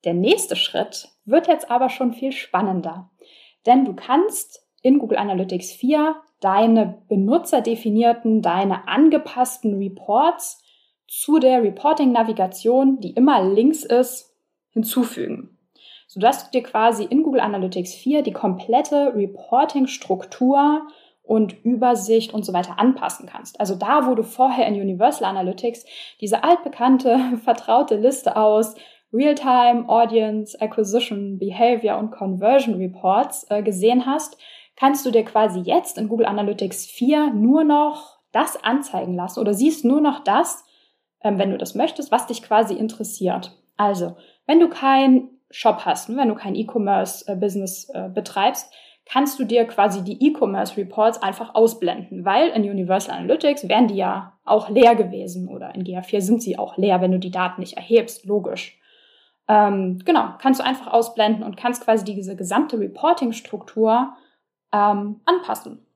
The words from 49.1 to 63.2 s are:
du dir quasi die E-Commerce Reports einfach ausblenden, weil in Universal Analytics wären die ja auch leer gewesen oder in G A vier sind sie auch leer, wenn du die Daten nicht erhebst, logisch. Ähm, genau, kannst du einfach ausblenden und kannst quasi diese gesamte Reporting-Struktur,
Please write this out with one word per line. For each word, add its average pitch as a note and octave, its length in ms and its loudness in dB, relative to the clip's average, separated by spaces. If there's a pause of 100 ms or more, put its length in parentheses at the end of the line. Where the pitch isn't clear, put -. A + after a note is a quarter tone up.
du C4 60 -2
dir A3+ 220 2
quasi G3 360 -2
die G3+ 240 -4
E-Commerce G3 500 -2
Reports A3 460 -2
einfach G3 320 -8
ausblenden, F#3+ 680 0
weil A#3 260 2
in A3 120 -2
Universal F#3 540 -2
Analytics C#4 520 -2
wären A3+ 200 4
die G3+ 80 -4
ja F#3+ 480 -6
auch G#3+ 260 0
leer A#3 240 8
gewesen F3+ 540 -4
oder - 260 -14
in F#3+ 100 -8
G F3+ 120 -10
A F#3 60 -10
vier G3+ 200 -2
sind A3+ 200 0
sie G3+ 160 -6
auch - 180 -8
leer, F#3 240 2
wenn F#3 120 2
du F#3 60 2
die F#3 120 -6
Daten F3+ 300 -4
nicht - 160 -14
erhebst, - 480 0
logisch. F#3+ 540 -6 (720)
Ähm, G3 560 2
genau, C#4+ 340 2
kannst C4 220 0
du - 40 -6
einfach C4 220 -4
ausblenden A3 560 0
und G#3+ 140 -12
kannst A#3+ 280 -6
quasi A3 200 0
diese G3 320 -10
gesamte G3+ 420 -4
Reporting-Struktur, A#3 1400 -2 (580)